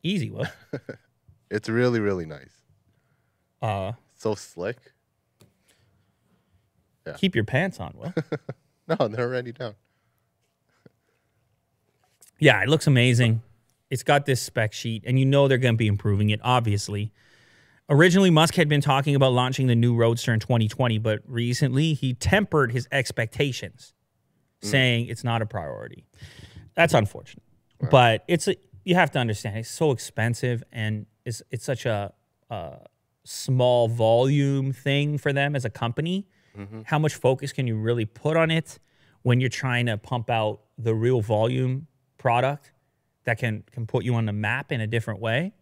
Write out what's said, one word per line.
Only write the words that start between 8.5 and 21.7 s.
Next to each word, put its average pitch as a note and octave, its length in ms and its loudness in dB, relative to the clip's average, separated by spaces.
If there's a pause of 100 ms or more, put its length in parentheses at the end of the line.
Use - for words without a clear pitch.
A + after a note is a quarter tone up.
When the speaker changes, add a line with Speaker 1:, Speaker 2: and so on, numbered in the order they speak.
Speaker 2:
<laughs> - 0 - (120)
No, A#2+ 80 2
they're A#2 200 -4
already B2 240 -6
down. A#2 220 -12 (2750)
Speaker 1:
Yeah, A#2+ 240 6
it A#2 60 0
looks D3+ 180 2
amazing. A#2+ 540 4 (480)
It's B2+ 140 -6
got F3 220 2
this C3 160 0
spec G#2+ 320 -2
sheet, A2+ 320 -6
and B2+ 140 2
you C3+ 60 4
know C#3 220 4
they're C3 100 4
gonna A#2+ 200 2
be A2+ 100 2
improving G#2 420 0
it, G#2+ 140 -2
obviously. G#2+ 680 -2 (800)
Originally, F3+ 400 6
Musk D#3 260 4
had D#3 140 2
been D3 120 2
talking C#3 340 0
about C3 180 4
launching B2+ 340 0
the A#2+ 80 4
new A#2+ 200 2
Roadster A#2 380 2
in G#2+ 60 2
twenty A2+ 280 0
twenty, A#2 300 -2
but A2 300 -2
recently B2+ 680 0